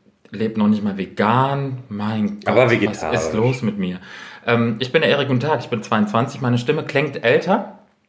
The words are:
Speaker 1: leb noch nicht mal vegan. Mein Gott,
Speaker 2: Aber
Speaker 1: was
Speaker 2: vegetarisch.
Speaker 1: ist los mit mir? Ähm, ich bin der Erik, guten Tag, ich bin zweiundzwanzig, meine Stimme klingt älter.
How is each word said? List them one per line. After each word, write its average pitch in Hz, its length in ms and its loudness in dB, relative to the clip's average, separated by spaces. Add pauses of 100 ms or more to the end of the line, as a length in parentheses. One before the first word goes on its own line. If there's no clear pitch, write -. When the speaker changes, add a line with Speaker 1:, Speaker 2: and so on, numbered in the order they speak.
(300)
Speaker 1:
leb 110 280 -4
noch 107 100 4
nicht 104 160 2
mal 98 120 -2
vegan. 131 800 0 (100)
Mein 104 500 -2
Gott, - 80 -8
Speaker 2:
Aber 110 200 6
Speaker 1:
was 117 40 2
Speaker 2:
vegetarisch. 101 480 0
Speaker 1:
ist 80 160 -2
los 127 280 0
mit 104 160 -2
mir? 90 200 -4 (480)
Ähm, 117 320 0
ich 127 140 -6
bin 160 100 2
der 143 80 2
Erik, 139 160 2
guten 123 140 2
Tag, 147 180 0
ich - 100 -8
bin 110 140 -4
zweiundzwanzig, 110 580 0
meine 123 160 0
Stimme 151 280 0
klingt - 400 -2
älter. 165 560 2 (280)